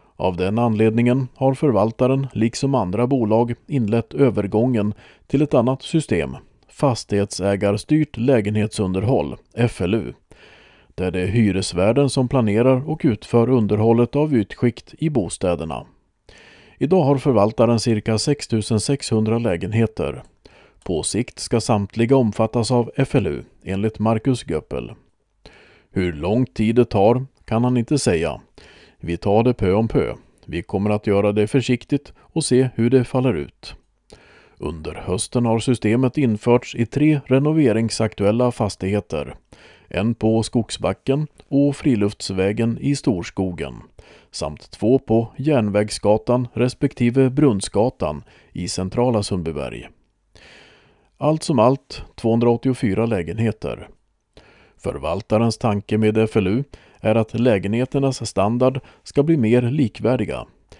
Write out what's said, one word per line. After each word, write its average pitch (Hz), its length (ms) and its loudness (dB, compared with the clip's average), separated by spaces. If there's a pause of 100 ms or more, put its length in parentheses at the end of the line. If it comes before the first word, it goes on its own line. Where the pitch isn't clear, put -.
(160)
Av 90 200 -2
den 98 220 -2
anledningen 120 760 2
har 135 200 0
Förvaltaren, 127 800 0
liksom 117 420 -2
andra 104 320 0
bolag, 120 480 2 (120)
inlett 117 480 -2
övergången 107 800 2 (320)
till 139 160 0
ett 151 120 -2
annat 127 280 2
system, 82 540 -2 (320)
fastighetsägarstyrt 101 1500 -2
lägenhetsunderhåll, 104 1200 0 (180)
F 117 260 -2
L 92 140 -2
U, 71 180 -4 (840)
där 92 160 -4
det 95 100 -4
är 92 60 -2
hyresvärden 104 840 2
som 127 180 0
planerar 127 640 2
och 156 140 -6
utför 117 460 2
underhållet 113 680 2
av 151 180 0
ytskikt - 640 -2
i 160 120 -2
bostäderna. 85 760 -4 (920)
Idag 165 240 2
har 139 140 4
Förvaltaren 113 640 4
cirka 110 380 0
sex - 300 -2
tusen 110 320 0
sexhundra 113 580 0
lägenheter. 95 840 -2 (640)
På 82 180 -4
sikt - 360 -4
ska - 220 -2
samtliga 113 560 0
omfattas 113 540 0
av 120 260 0
F 135 180 -2
L 107 120 2
U, 69 160 -6 (220)
enligt 101 340 -4
Marcus 113 500 -2
Göppel. 69 440 -6 (960)
Hur 90 220 -2
lång 98 340 -2
tid 110 300 0
det 123 80 6
tar 120 420 2 (180)
kan 117 200 0
han 123 120 0
inte 123 220 0
säga. 82 420 -2 (600)
"Vi 85 160 -6
tar 104 260 2
det 123 120 2
pö 92 180 0
om 110 160 2
pö. 73 260 -2 (320)
Vi 85 160 -6
kommer 104 280 -2
att 104 160 -2
göra 104 260 2
det 104 140 0
försiktigt 127 720 -2
och - 260 -6
se 127 300 2
hur 117 160 2
det 127 140 4
faller 127 300 0
ut." - 400 -10 (840)
Under 80 360 -10
hösten 117 520 -2
har 113 120 2
systemet 120 600 0
införts 120 560 0
i 120 120 -2
tre 147 400 2
renoveringsaktuella 117 1200 2
fastigheter. 98 840 -4 (540)
En 110 260 -2
på 110 280 0
Skogsbacken 127 840 -2 (220)
och 139 280 2
Friluftsvägen 104 1040 0
i 139 160 -2
Storskogen, 87 800 -4 (560)
samt - 400 -10
två 127 280 2
på 113 380 0
Järnvägsgatan 110 1160 0
respektive 123 760 0
Brunnsgatan 104 920 0 (300)
i 87 160 -6
centrala 107 540 -2
Sundbyberg. 71 680 -6 (1300)
Allt 151 240 0
som 139 160 0
allt 127 440 0 (120)
tvåhundraåttiofyra 117 920 0
lägenheter. 101 840 -4 (880)
Förvaltarens 98 800 -2
tanke 107 400 -2
med 107 200 2
F 110 180 2
L 98 100 2
U 117 180 -2 (360)
är 110 140 2
att 113 260 -2
lägenheternas 120 880 0
standard 123 520 0 (220)
ska - 200 0
bli 160 140 2
mer 120 260 4
likvärdiga. 117 840 -2 (340)